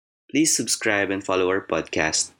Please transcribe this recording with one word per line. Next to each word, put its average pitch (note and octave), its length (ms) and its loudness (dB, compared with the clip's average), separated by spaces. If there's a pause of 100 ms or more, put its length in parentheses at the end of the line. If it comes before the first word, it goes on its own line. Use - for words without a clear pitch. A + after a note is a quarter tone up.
(300)
Please D#3 240 2
subscribe G#2 560 0
and G2 160 -4
follow F#2 240 2
our F#2+ 160 -2
podcast, - 760 -2